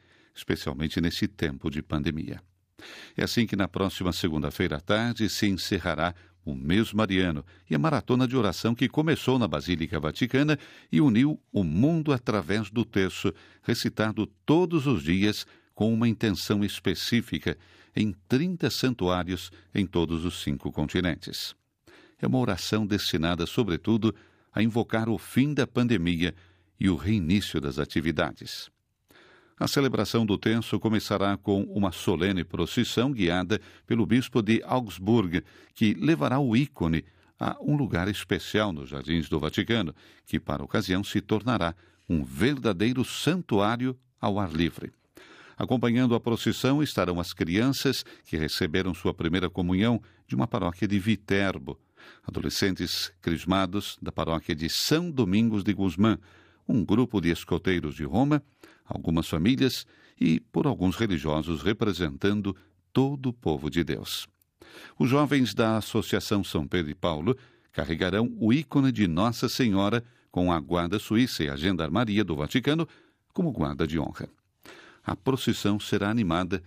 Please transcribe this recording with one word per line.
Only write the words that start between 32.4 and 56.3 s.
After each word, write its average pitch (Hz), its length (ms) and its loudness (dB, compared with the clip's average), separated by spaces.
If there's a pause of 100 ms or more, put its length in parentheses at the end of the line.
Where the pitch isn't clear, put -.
procissão 113 680 0
guiada 92 480 0 (280)
pelo 113 180 0
bispo 117 380 2
de 113 200 2
Augsburg, 95 800 0 (320)
que 107 200 4
levará 139 440 2
o 123 160 2
ícone 90 480 0 (380)
a - 220 -2
um 147 120 0
lugar 95 320 0
especial 104 640 0
nos 69 200 -8
Jardins 76 400 -2
do 80 100 2
Vaticano, 87 540 0 (320)
que - 120 -2
para 71 240 -4
a - 40 -8
ocasião 92 360 0
se 101 200 -2
tornará 101 520 0 (320)
um 80 160 0
verdadeiro 113 800 0
santuário 127 960 0 (220)
ao 104 180 0
ar 90 140 -2
livre. 80 400 -2 (640)
Acompanhando 120 580 2
a 113 60 2
procissão 120 640 0
estarão 90 360 0
as 85 140 -6
crianças 117 720 0 (220)
que 82 100 -4
receberam 87 560 0
sua 85 220 -2
primeira 85 340 0
comunhão 95 540 0 (260)
de 123 60 -6
uma 127 120 0
paróquia 92 400 -2
de 98 120 0
Viterbo, 98 840 -2 (420)
adolescentes - 880 -2 (120)
crismados 90 800 -2
da - 100 -8
paróquia 80 420 -2
de 78 140 -4
São 170 420 0
Domingos 110 540 2
de 104 80 0
Guzmán, 95 460 2 (500)